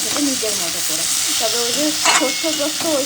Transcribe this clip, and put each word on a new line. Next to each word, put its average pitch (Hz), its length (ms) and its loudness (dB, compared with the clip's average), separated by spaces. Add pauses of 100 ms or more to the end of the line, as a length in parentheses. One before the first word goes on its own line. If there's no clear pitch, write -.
সেটা - 180 0 (100)
নিজের 226 320 -2
মতো 180 260 -4
করে। 160 160 -2 (360)
তবে 226 260 0
ওই 240 120 0
যে 302 80 2 (320)
শস্য 269 260 0 (160)
পোস্ত 302 240 -2 (140)
ওই 269 80 0